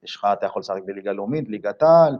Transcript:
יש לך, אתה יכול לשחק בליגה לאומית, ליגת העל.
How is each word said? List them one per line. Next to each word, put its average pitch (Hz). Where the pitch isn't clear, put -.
יש -
לך, -
אתה 101
יכול 98
לשחק 95
בליגה 98
לאומית, 107
ליגת 104
העל. 160